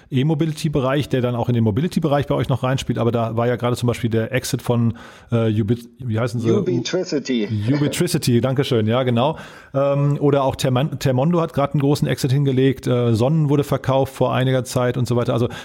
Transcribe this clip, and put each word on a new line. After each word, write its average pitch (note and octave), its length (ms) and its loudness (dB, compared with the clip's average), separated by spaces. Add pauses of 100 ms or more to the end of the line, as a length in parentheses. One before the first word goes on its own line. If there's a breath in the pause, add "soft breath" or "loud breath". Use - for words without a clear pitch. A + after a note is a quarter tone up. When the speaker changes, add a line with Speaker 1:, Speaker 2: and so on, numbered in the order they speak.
(120)
Speaker 1:
E-Mobility-Bereich, D3 960 0
der C3 100 0
dann B2 160 0
auch A#2 140 0
in B2 60 0
den A#2 100 2
Mobility-Bereich C#3+ 640 0
bei C#3+ 80 0
euch C3+ 120 -2
noch C3 160 -2
reinspielt, B2+ 360 -2
aber A#2 120 2
da A2+ 240 -2
war A#2 120 0
ja A#2+ 100 0
gerade B2 180 -2
zum A#2+ 120 -2
Beispiel A#2 220 -2
der A2 220 0
Exit B2+ 300 -4
von, A#2 360 0 (320 loud breath)
äh, A2+ 200 2
Ubi-, A2+ 400 0 (100)
wie A#2 220 -4
heißen A#2+ 180 -2
sie? D3 120 2
Speaker 2:
Ubitricity. D#3 960 -2 (200)
Speaker 1:
U-, C#3+ 60 2
Ubitricity, C#3+ 640 0
danke B2+ 240 0
schön, A2+ 240 0
ja, B2 160 2
genau. B2+ 340 0 (360 loud breath)
Ähm, C#3+ 480 2
oder C#3 240 4
auch C3+ 100 0
Termon-, C3 440 0
Termondo C#3+ 420 2
hat E3 100 -4
gerade C#3 220 0
einen D3 80 0
großen C#3+ 260 2
Exit C3+ 240 -2
hingelegt, C3+ 560 2
äh, A#2+ 260 2
Sonnen C#3 360 2
wurde C#3+ 160 2
verkauft C3+ 500 0
vor B2 180 0
einiger C3 300 0
Zeit B2 320 -2
und B2 100 -2
so A#2+ 120 0
weiter. A#2+ 160 0
Also A#2+ 160 0 (160 loud breath)